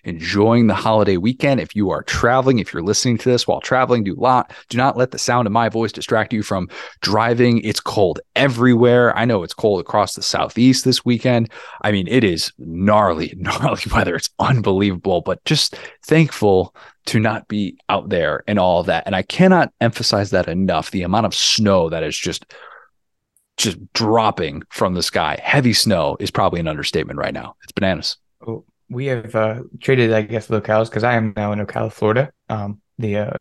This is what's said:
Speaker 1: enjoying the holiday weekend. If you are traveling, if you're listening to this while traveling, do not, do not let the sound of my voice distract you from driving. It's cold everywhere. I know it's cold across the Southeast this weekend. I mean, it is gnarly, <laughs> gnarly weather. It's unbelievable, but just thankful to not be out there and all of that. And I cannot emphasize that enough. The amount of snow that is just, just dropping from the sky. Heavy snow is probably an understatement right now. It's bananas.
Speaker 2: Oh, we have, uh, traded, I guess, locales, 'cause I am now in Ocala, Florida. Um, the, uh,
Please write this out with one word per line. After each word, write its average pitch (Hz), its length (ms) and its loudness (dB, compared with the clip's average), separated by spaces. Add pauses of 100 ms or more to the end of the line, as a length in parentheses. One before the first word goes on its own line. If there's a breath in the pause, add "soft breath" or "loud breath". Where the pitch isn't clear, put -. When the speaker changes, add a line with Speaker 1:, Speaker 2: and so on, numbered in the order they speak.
Speaker 1:
enjoying 101 640 2
the 95 80 2
holiday 104 420 2
weekend. 127 420 0
If - 160 -8
you 101 140 0
are 76 140 -4
traveling, 127 560 2
if - 120 -6
you're 85 120 -6
listening 117 360 0
to 127 100 -2
this 123 180 2
while - 140 -2
traveling, 123 420 0
do 92 120 -4
not, 127 380 0 (160 loud breath)
do - 80 -4
not 131 180 2
let 123 140 0
the - 80 -16
sound 120 300 0
of 101 60 -4
my 113 160 2
voice 113 220 -2
distract 110 420 -2
you 107 100 -2
from 92 260 -4 (300 loud breath)
driving. 117 600 2
It's 107 180 -2
cold 92 400 0 (160)
everywhere. 120 800 4
I 113 80 0
know 113 160 0
it's - 140 -10
cold 101 240 0
across 101 340 -2
the 101 80 -12
Southeast - 640 2
this 127 180 0
weekend. 120 460 0 (320 loud breath)
I 107 100 0
mean, 95 160 -2
it 123 160 2
is 85 360 0
gnarly, 87 760 2
<laughs> - 20 -16
gnarly 98 440 -4 (100)
weather. - 240 0
It's - 220 -6
unbelievable, 95 840 0
but 90 240 -6
just - 300 -2 (300 loud breath)
thankful 107 680 2 (280 loud breath)
to - 160 0
not 110 280 -2
be 104 280 -4 (140)
out 98 200 -4
there 80 360 -2
and 104 140 0
all 90 200 2
of 85 60 -2
that. 85 220 0
And 98 80 -4
I 92 80 -2
cannot 175 580 4
emphasize 110 480 0
that 90 180 0
enough. 87 440 -2
The 95 100 -4
amount 101 240 0
of 90 80 -2
snow 95 560 2
that 80 140 -4
is 76 120 -6
just, - 300 -8 (1120 loud breath)
just 92 220 -2 (140)
dropping 107 760 0
from 95 240 0
the 87 80 -2
sky. 78 400 -2
Heavy 123 320 2
snow 82 460 0
is 98 100 -6
probably 95 300 0
an 82 80 -4
understatement 76 500 -4
right - 160 -4
now. - 300 -12
It's - 80 -20
bananas. - 460 -4 (300)
Speaker 2:
Oh, 113 180 -10 (220)
we 131 200 -8
have, 113 260 -6
uh, 110 300 -2 (160)
traded, 123 340 4
I 110 80 2
guess, 107 280 -6
locales, 110 420 0
'cause 107 120 -4
I 120 120 2
am 110 200 0
now 104 180 -2
in 104 120 -4
Ocala, 110 260 -6
Florida. 113 400 0 (180)
Um, 104 320 -6 (180)
the, 104 180 -4
uh, 104 240 -4